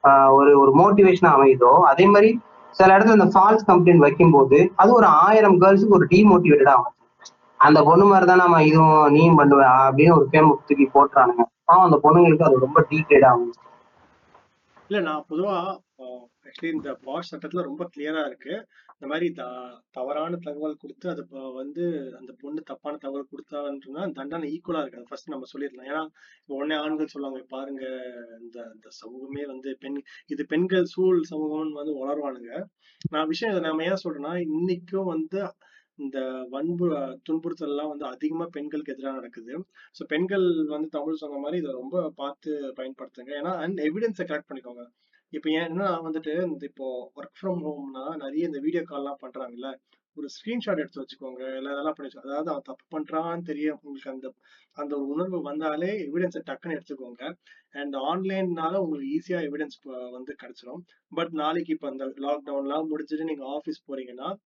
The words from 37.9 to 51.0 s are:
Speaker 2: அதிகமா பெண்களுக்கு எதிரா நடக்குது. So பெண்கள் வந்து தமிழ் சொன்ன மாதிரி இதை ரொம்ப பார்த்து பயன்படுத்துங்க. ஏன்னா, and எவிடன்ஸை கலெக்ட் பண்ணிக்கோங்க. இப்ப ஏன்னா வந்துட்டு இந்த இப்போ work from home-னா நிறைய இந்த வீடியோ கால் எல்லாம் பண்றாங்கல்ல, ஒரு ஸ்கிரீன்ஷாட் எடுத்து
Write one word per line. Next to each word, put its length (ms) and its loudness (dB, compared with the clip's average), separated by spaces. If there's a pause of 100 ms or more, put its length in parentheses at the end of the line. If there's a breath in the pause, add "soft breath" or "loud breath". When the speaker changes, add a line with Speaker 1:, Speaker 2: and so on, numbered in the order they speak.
Speaker 2:
அதிகமா 460 -10
பெண்களுக்கு 480 -14
எதிரா 140 -12
நடக்குது. 520 -18 (280 soft breath)
So 140 -20
பெண்கள் 600 -4
வந்து 220 -10
தமிழ் 260 -10
சொன்ன 240 -14
மாதிரி 240 -10
இதை 100 -12
ரொம்ப 440 -10
பார்த்து 600 -14
பயன்படுத்துங்க. 560 -18 (100)
ஏன்னா, 200 -10
and 160 -10
எவிடன்ஸை 480 -8
கலெக்ட் 280 -12
பண்ணிக்கோங்க. 300 -20 (460)
இப்ப 200 -10
ஏன்னா 360 -8 (160)
வந்துட்டு 440 -10
இந்த 200 -14
இப்போ 500 -16
work 140 -20 (120)
from 160 -10
home-னா 580 -16
நிறைய 300 -10
இந்த 120 -14
வீடியோ 240 -8
கால் 160 -16
எல்லாம் 240 -14
பண்றாங்கல்ல, 520 -18 (400)
ஒரு 140 -16
ஸ்கிரீன்ஷாட் 500 -10
எடுத்து 220 -14